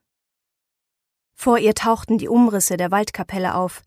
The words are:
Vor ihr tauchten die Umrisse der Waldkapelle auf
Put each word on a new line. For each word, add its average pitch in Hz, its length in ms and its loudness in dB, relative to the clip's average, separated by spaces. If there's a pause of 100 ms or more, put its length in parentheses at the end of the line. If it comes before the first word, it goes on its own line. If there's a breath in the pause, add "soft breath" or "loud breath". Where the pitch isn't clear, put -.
(1300)
Vor 233 260 2
ihr 214 160 4
tauchten 226 440 0
die - 100 -6
Umrisse 220 480 2
der 175 140 -2
Waldkapelle 190 640 -4
auf 180 320 -6